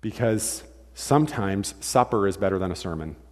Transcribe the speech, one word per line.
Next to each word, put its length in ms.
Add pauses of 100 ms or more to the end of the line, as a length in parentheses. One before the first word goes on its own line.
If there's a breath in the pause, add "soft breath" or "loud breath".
Because 600 (280)
sometimes 880
supper 460
is 100
better 220
than 140
a 40
sermon. 400 (160)